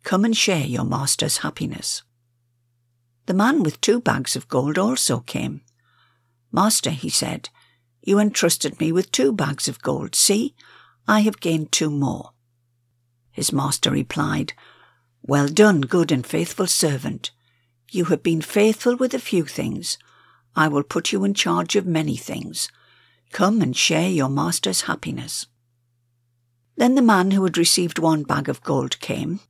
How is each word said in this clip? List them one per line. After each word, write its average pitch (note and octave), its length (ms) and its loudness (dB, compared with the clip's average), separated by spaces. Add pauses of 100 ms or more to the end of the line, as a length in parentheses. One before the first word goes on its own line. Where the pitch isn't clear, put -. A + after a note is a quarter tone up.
Come G3 240 2
and A3+ 100 2
share F3+ 300 0
your B2 180 -2
master's - 600 -2
happiness." - 560 -6 (1300)
The F#3 80 -2
man B3 260 4
with D#3 200 -2
two A#3+ 200 2
bags B2+ 340 -2
of B2+ 120 -10
gold C#3+ 320 0
also G3 400 0
came. C3 420 -6 (880)
"Master," G3+ 380 2
he - 180 -6
said, - 420 -4 (520)
"you G3 160 2
entrusted E3+ 600 0
me D#3+ 120 0
with F3+ 200 0
two C4+ 200 4
bags D3 360 -2
of - 160 -8
gold. C#3+ 320 -4
See, - 400 2 (520)
I G#3+ 120 4
have G#3+ 200 2
gained D#3+ 320 0
two D#3 200 0
more." C#3+ 400 -2 (960)
His - 240 -4
master C#3 380 0
replied, D3 600 -2 (680)
"Well C#3+ 280 2
done, F#3+ 320 6
good E3 300 2
and B2+ 140 0
faithful - 400 -2
servant. C#3 640 -2 (640)
You F3+ 140 -2
have F3 180 0
been E3 180 0
faithful A3 540 2
with B3+ 180 -2
a C4 60 -4
few F3 260 0
things. - 540 -6 (560)
I D#3 120 4
will D3 140 2
put - 300 -4
you G3 120 -2
in G3+ 120 0
charge F3 400 -2
of F#3+ 100 2
many D#3+ 320 -2
things. - 520 -10 (600)
Come G3+ 300 2
and B2+ 160 0
share D#3+ 320 2
your D3+ 180 0
master's E3 640 -2
happiness." - 560 -8 (1300)
Then B3+ 180 4
the C4+ 80 6
man G3 260 4
who G3 140 4
had F3 160 0
received E3+ 400 2
one D#3+ 240 2
bag - 260 -2
of - 140 -6
gold - 380 -2
came. D3+ 380 -6 (100)